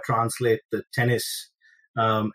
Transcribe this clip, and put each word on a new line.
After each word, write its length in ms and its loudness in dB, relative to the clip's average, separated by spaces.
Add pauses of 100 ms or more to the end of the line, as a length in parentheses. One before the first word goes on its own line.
translate 540 0 (140)
the 100 -4 (100)
tennis, 560 -2 (480)
um, 380 2